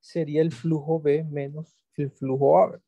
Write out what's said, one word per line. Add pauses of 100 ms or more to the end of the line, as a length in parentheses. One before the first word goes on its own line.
sería
el
flujo
B
menos (200)
el
flujo
A,
¿verdad?